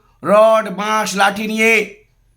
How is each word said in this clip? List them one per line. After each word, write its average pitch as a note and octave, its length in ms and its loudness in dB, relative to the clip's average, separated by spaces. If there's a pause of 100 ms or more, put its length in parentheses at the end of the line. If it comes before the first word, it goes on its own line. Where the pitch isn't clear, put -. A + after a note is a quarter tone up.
(240)
রড, G#3+ 440 2
বাঁশ, G3+ 480 -4
লাঠি G3+ 300 -2
নিয়ে A3 500 0 (400)